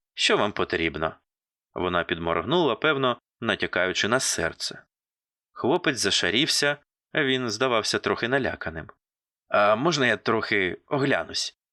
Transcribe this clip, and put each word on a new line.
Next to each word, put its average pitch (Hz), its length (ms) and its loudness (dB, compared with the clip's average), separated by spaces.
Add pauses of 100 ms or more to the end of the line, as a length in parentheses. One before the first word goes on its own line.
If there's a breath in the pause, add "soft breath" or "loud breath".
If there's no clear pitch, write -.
(140)
що - 220 2
вам 104 160 2
потрібно». 80 640 -2 (600)
Вона 87 300 0
підморгнула, 90 720 0
певно, 135 440 0 (200)
натякаючи 92 680 0
на 127 120 2
серце. - 640 -4 (680)
Хлопець 147 460 0
зашарівся, 110 800 0 (380)
він 131 360 0
здавався 113 480 0
трохи 104 300 0
наляканим. 82 600 -4 (580)
«А 104 280 4
можна 147 300 2
я 110 100 2
трохи 104 680 0
оглянусь, 127 720 -2 (140)